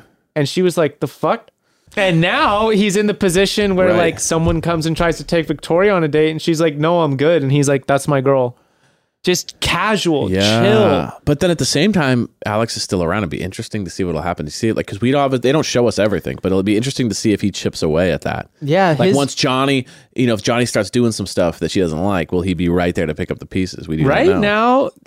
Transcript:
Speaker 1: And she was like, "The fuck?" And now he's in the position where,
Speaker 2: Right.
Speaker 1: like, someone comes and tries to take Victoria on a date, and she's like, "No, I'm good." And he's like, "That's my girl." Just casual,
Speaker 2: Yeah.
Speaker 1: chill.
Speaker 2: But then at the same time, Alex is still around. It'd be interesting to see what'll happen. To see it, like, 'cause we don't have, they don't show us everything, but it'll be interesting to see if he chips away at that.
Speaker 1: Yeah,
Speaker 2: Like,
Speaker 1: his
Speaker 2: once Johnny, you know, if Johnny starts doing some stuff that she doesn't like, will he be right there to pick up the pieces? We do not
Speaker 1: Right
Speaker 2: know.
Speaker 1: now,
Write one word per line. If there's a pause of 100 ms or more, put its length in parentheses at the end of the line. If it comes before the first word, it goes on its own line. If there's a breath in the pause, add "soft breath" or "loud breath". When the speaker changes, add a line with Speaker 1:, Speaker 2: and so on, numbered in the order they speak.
(340)
Speaker 1:
And
she
was
like,
"The
fuck?" (460)
And
now
he's
in
the
position
where,
Speaker 2:
Right.
Speaker 1:
like,
someone
comes
and
tries
to
take
Victoria
on
a
date,
and
she's
like,
"No,
I'm
good."
And
he's
like,
"That's
my
girl." (680)
Just
casual,
Speaker 2:
Yeah.
Speaker 1:
chill. (120)
Speaker 2:
But
then
at
the
same
time, (180)
Alex
is
still
around.
It'd
be
interesting
to
see
what'll
happen.
To
see
it,
like,
'cause
we
don't
have,
they
don't
show
us
everything,
but
it'll
be
interesting
to
see
if
he
chips
away
at
that. (140)
Speaker 1:
Yeah,
Speaker 2:
Like,
Speaker 1:
his
Speaker 2:
once
Johnny, (280 loud breath)
you
know,
if
Johnny
starts
doing
some
stuff
that
she
doesn't
like,
will
he
be
right
there
to
pick
up
the
pieces?
We
do
not
Speaker 1:
Right
Speaker 2:
know.
Speaker 1:
now, (160)